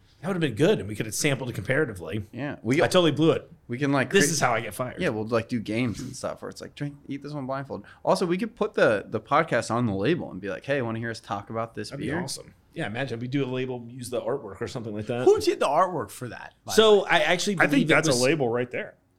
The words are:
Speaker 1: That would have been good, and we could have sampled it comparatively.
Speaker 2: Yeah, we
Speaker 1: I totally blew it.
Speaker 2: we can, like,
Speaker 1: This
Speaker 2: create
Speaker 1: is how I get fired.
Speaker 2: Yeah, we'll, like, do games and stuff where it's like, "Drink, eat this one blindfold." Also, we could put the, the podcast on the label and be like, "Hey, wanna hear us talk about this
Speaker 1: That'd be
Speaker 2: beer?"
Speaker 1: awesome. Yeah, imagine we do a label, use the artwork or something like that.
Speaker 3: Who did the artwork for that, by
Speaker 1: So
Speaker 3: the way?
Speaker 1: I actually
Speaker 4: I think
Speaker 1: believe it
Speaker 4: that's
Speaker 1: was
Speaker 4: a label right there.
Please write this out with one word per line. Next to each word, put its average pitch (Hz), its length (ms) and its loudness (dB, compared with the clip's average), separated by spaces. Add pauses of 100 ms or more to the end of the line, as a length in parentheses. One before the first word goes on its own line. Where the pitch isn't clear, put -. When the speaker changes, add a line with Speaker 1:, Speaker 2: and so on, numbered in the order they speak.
(220)
Speaker 1:
That 160 60 -6
would 202 60 -2
have 180 60 -4
been 139 140 -2
good, 160 240 4
and 104 100 -8
we 107 60 -8
could 117 120 -4
have 110 100 -8
sampled 131 340 -2
it 110 40 -6
comparatively. 107 760 -2
Speaker 2:
Yeah, 127 300 -8
we 123 180 0
Speaker 1:
I 185 60 6
totally 175 240 6
blew 143 220 4
it. - 180 -4 (160)
Speaker 2:
we 120 100 -6
can, 139 140 0
like, 135 200 2
Speaker 1:
This 190 160 6
Speaker 2:
create 156 80 2
Speaker 1:
is 147 60 -2
how 127 140 2
I 110 60 0
get 113 120 -8
fired. - 280 -8
Speaker 2:
Yeah, 180 80 0
we'll, 110 180 -2
like, 113 220 0
do 123 100 -2
games 107 400 -2
and - 160 -10
stuff - 280 -8
where 101 60 -10
it's 98 120 -14
like, - 160 -16
"Drink, 143 180 -8 (140)
eat 139 160 -8
this 147 80 -10
one 147 120 -8
blindfold." 135 400 -8 (200)
Also, 190 200 4
we 180 140 2
could 226 160 -4
put 214 200 -4
the, 120 340 4
the 110 120 -4
podcast 143 520 0
on 120 140 2
the 104 80 0
label 104 360 0
and 87 100 -10
be 98 80 -8
like, 92 160 -6
"Hey, 139 160 -2
wanna 113 200 -4
hear 117 100 -6
us 113 80 -8
talk 101 320 -8
about 113 240 -6
this 110 160 -10
Speaker 1:
That'd 139 140 -10
be - 20 -4
Speaker 2:
beer?" 151 160 -4
Speaker 1:
awesome. - 320 -10 (180)
Yeah, 160 140 -6
imagine 120 320 -6
we 120 80 -8
do 135 180 -2
a 123 60 -4
label, 127 400 -6
use 123 180 -12
the 117 120 -4
artwork 110 420 -6
or 113 60 -4
something 110 260 -8
like 107 120 -6
that. 123 180 0
Speaker 3:
Who 196 160 6
did - 180 0
the - 80 2
artwork 156 460 0
for - 160 -12
that, - 260 -14 (100)
by 110 80 -10
Speaker 1:
So 214 260 8
Speaker 3:
the 185 40 0
way? - 80 -6
Speaker 1:
I 170 120 6
actually 175 340 2
Speaker 4:
I 160 60 4
think 180 100 2
Speaker 1:
believe 269 140 4
it - 20 -4
Speaker 4:
that's 147 200 6
Speaker 1:
was 123 120 4
Speaker 4:
a - 40 2
label 139 240 2
right 120 220 -2
there. 196 240 -8 (240)